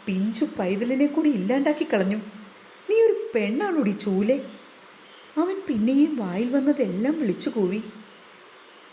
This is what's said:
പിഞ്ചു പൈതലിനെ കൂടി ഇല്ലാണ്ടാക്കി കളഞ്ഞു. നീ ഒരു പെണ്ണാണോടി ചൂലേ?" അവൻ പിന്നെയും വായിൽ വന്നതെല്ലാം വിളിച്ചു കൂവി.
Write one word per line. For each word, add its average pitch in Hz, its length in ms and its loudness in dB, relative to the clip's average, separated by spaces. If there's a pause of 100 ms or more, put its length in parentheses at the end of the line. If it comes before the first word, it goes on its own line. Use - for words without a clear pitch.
പിഞ്ചു 208 400 -2
പൈതലിനെ 240 600 0
കൂടി 302 240 2
ഇല്ലാണ്ടാക്കി 277 540 0
കളഞ്ഞു. 208 360 0 (720)
നീ 415 120 2
ഒരു 440 140 6 (200)
പെണ്ണാണോടി 240 560 0
ചൂലേ?" 208 460 0 (1000)
അവൻ 359 180 0 (120)
പിന്നെയും 269 480 4
വായിൽ 208 340 -2
വന്നതെല്ലാം 262 680 0
വിളിച്ചു 233 300 -2
കൂവി. 202 300 0 (1120)